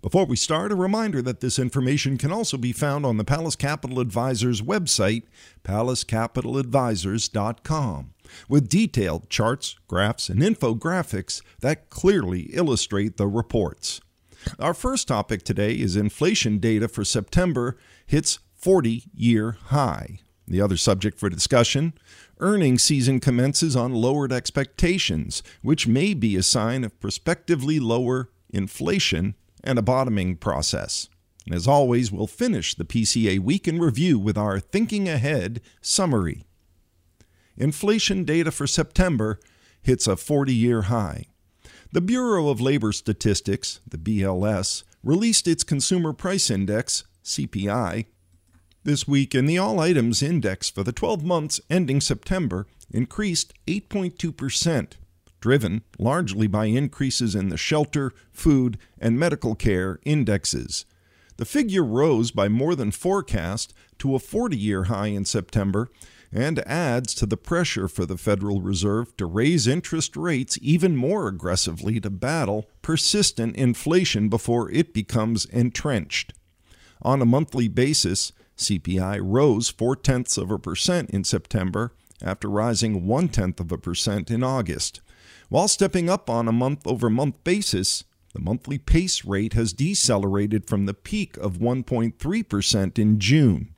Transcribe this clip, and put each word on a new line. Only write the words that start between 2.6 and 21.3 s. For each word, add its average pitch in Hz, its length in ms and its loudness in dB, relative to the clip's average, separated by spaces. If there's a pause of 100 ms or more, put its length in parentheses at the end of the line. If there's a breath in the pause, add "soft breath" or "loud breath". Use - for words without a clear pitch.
found 143 360 -2
on 113 100 2
the 110 60 0
Palace 156 320 -2
Capital 139 440 -4
Advisors 120 600 0
website, 117 640 0 (400 loud breath)
palace 117 400 -2
capital 120 560 -2
advisors 113 680 0
dot 110 360 -4
com, 101 500 -6 (340 loud breath)
with 139 220 4
detailed 110 600 0
charts, - 460 -2 (100)
graphs, 98 420 -2
and 98 120 2
infographics 156 1000 -2 (200 soft breath)
that - 280 -4
clearly 98 640 0
illustrate 110 640 0
the 101 80 0
reports. 101 760 -2 (600 loud breath)
Our 156 160 -2
first 254 320 -4
topic 104 340 -2
today 104 320 0
is 95 220 -2
inflation 107 640 0
data 110 280 2
for - 160 -6
September 127 760 0 (280 soft breath)
hits - 320 0 (160)
forty-year 117 1120 2
high. 104 560 -2 (280)
The 90 140 0
other 98 160 2
subject 95 420 0
for 101 100 0
discussion, 131 640 2 (460 loud breath)